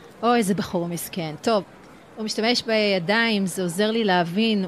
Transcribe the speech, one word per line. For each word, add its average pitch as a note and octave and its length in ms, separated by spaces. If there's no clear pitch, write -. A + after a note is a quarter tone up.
אוי, A#3+ 160
איזה G3+ 160
בחור E3+ 340
מסכן. E3 540
טוב, G#3+ 220
הוא A3 80
משתמש A3 380
בידיים, G#3 840
זה F#3 160
עוזר F3+ 280
לי A3+ 140
להבין. F#3+ 640